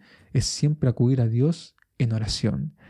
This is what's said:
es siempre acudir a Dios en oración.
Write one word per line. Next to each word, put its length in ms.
es 140
siempre 440
acudir 320
a 60
Dios 480
en 160
oración. 600